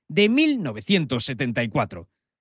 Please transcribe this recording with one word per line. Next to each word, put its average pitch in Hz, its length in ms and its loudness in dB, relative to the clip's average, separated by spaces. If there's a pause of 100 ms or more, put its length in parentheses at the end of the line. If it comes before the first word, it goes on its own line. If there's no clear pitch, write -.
de 202 200 4
mil 277 340 2
novecientos 127 640 0
setenta 123 400 -2
y 113 40 -4
cuatro. 98 400 -4 (320)